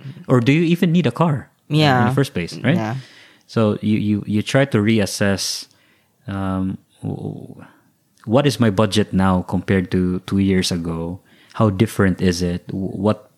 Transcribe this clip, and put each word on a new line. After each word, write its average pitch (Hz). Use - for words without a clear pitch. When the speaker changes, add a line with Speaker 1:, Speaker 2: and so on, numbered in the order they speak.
Speaker 1:
Mm-hmm. -
Speaker 2:
or 127
do 120
you 165
even 170
need 165
a 117
car, 151
uh, -
in -
Speaker 1:
Yeah. 127
Speaker 2:
the 135
first 139
place, 85
right? -
Speaker 1:
Yeah. 110
Speaker 2:
So 107
you, 107
you, 104
you 104
try 135
to 123
reassess, 101
um, 95
w-, -
what 123
is 113
my 113
budget 101
now 92
compared 92
to 90
two 98
years 92
ago? 85
How 110
different 98
is 90
it? 87
W-, 95
what 104